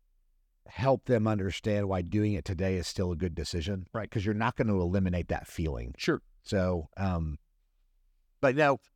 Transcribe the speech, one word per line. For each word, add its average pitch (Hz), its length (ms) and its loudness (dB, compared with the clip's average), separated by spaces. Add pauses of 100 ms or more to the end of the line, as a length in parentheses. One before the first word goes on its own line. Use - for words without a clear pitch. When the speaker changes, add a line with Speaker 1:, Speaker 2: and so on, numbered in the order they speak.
(680)
Speaker 1:
help 131 380 0
them 113 220 4
understand 101 600 0
why 95 120 0
doing 104 320 2
it 90 140 -4
today 95 300 0
is 85 100 -4
still 92 260 -2
a 85 40 -4
good 82 180 -2
decision. 90 580 -4
Speaker 2:
Right. 107 180 -6
Speaker 1:
'Cause 104 140 -2
you're 107 100 0
not 113 220 0
gonna 110 240 2
eliminate 90 480 2
that - 180 -4
feeling. 65 520 -6
Speaker 2:
Sure. - 240 0 (200)
Speaker 1:
So, 90 540 0
um, 85 420 -2 (1040)
but 135 160 2
no, 143 240 4 (160)